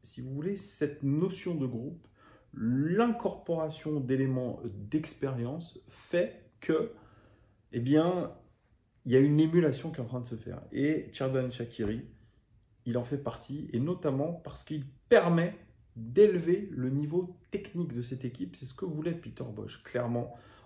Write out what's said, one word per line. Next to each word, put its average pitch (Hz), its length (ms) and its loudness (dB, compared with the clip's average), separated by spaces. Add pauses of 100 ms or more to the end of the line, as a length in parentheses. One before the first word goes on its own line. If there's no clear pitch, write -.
si - 200 -16
vous 131 120 -8
voulez, 165 220 -4
cette - 480 -4
notion 170 500 0
de 139 140 -2
groupe, 123 400 -8 (460)
l'incorporation 160 1500 0
d'éléments 131 640 0
d'expérience 127 1200 -4
fait - 720 -2
que, - 320 0 (800)
eh 120 80 -4
bien, 160 540 2 (720)
il 120 80 2
y - 20 6
a 135 60 10
une 147 180 6
émulation 160 500 4
qui 143 120 -8
est - 20 -4
en 113 40 -6
train 123 120 -6
de 120 60 -8
se 120 100 -8
faire. - 260 -12 (120)
Et 147 380 0
Xherdan 131 380 0
Shaqiri, 117 540 -4 (840)
il 120 120 -2
en 123 60 0
fait 139 140 -4
partie, 139 540 -8
et 113 80 0
notamment 151 540 0
parce - 300 -12
qu'il 151 220 -6 (220)
permet 170 480 6 (400)
d'élever 180 760 4
le 131 180 -2
niveau 151 500 0 (120)
technique 175 420 -4
de 120 80 -4
cette 127 240 -6
équipe. 123 320 -8
C'est 131 80 -14
ce 131 80 -12
que - 100 -8
voulait 160 300 -4
Peter - 320 -10
Bosz, 107 320 -12
clairement, 120 580 -4 (300)